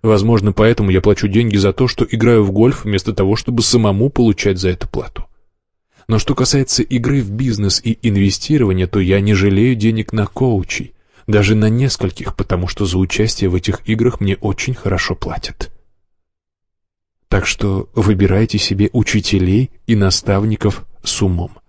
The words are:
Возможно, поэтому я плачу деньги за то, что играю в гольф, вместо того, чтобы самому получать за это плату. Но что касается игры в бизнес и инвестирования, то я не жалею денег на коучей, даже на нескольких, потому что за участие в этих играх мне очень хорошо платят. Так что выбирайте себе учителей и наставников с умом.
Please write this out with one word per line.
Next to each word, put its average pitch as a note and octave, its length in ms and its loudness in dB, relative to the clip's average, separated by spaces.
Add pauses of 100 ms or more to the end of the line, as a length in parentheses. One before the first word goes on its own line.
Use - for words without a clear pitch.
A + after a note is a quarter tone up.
Возможно, G#2+ 500 4
поэтому A2 380 2
я F#2 100 4
плачу G#2 260 2
деньги G#2 300 0
за G2 160 2
то, B2+ 160 0
что - 200 0
играю A2+ 360 4
в F#2+ 80 0
гольф, A2+ 320 2
вместо G#2 280 -2
того, G2 240 0
чтобы A#2 260 -2
самому G#2+ 460 2
получать G#2 500 0
за F#2 120 0
это F2+ 160 -4
плату. - 400 -8 (800)
Но A2 120 0
что - 160 -2
касается C3 480 0
игры B2+ 380 -2
в G2+ 120 -6
бизнес G#2 520 -2
и A2+ 180 -2
инвестирования, G2 840 0
то G2+ 140 -2
я F#2+ 200 2
не G#2 140 2
жалею G2+ 400 2
денег A2 380 -2
на G#2+ 140 0
коучей, - 680 -4 (320)
даже G#2 280 2
на G#2+ 140 2
нескольких, A#2 680 -2
потому F2+ 320 -2
что G2+ 180 -4
за F2+ 120 -2
участие G2 520 0
в F2+ 60 0
этих F#2 320 -4
играх A#2 320 0
мне G2 160 0
очень G#2 380 -4
хорошо - 420 -4
платят. - 560 -8 (1600)
Так - 180 0
что G2 480 -4
выбирайте G2+ 640 2
себе G2 340 0
учителей G#2 800 0 (160)
и A2+ 100 2
наставников G2+ 880 0 (160)
с - 180 -6
умом. F2 380 -2 (100)